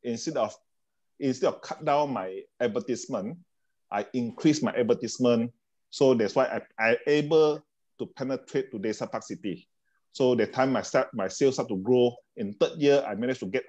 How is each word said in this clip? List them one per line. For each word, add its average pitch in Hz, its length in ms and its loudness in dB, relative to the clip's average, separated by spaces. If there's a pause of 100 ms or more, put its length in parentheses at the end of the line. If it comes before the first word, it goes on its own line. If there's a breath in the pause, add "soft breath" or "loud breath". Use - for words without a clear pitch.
instead 123 340 -6
of, 113 180 -2 (640)
instead 135 280 0
of - 140 -2
cut - 220 -12
down 147 300 2
my 95 260 -6 (220)
advertisement, 117 800 -4 (520)
I 104 220 -2
increase 131 500 0
my 113 80 0
advertisement. 120 800 2 (380)
So 135 240 4
that's 110 220 2
why 131 100 4
I, - 160 -4 (180)
I 113 180 4 (100)
able 151 540 4 (380)
to 117 60 -6
penetrate 131 680 -6
to 110 80 -8
Desa 110 320 -4
Park 110 120 -8
City. 92 440 -8 (460)
So 127 220 2
that 110 160 0
time 131 220 0
my 107 80 0
start, 127 320 0
my 95 160 -4
sales 135 260 2
start 123 140 -4
to 98 80 -4
grow. 123 360 4 (220)
In 101 200 -8
third - 220 0
year, 143 300 4
I 104 80 -6
managed 123 240 -4
to 110 60 -6
get 104 240 -4